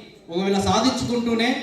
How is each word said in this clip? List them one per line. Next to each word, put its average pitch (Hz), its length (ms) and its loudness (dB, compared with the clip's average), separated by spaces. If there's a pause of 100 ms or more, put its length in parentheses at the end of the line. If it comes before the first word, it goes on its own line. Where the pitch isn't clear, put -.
(300)
ఒకవేళ 196 280 0
సాధించుకుంటూనే 233 1040 0